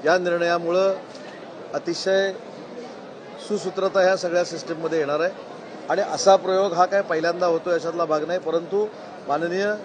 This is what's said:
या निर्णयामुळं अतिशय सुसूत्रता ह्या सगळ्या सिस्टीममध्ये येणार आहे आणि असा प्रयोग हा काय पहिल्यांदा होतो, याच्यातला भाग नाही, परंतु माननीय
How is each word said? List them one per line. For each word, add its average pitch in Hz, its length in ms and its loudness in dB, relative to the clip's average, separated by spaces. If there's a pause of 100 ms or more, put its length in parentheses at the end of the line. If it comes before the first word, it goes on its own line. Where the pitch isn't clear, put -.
या 170 120 6
निर्णयामुळं 175 760 2 (760)
अतिशय 190 580 0 (1160)
सुसूत्रता 190 540 0
ह्या 185 160 6
सगळ्या 175 260 0
सिस्टीममध्ये 160 560 -2
येणार 147 200 0
आहे 180 120 2 (580)
आणि 175 120 2
असा 190 340 6
प्रयोग 185 380 2
हा 180 120 6
काय 196 160 2
पहिल्यांदा 175 440 0
होतो, 165 260 2
याच्यातला 165 340 0
भाग 151 220 0
नाही, 180 120 -2
परंतु 170 480 0 (400)
माननीय 175 460 0 (120)